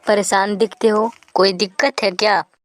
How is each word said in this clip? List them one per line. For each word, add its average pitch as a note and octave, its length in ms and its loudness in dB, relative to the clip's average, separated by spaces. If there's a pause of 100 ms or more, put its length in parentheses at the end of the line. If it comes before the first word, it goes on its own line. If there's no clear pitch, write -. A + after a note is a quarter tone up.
परेशान G3+ 500 0
दिखते A3 320 -2
हो, G#3+ 220 0 (240)
कोई F#3+ 180 2
दिक्कत G3 500 -4
है G#3 80 0
क्या? F#3+ 320 0 (220)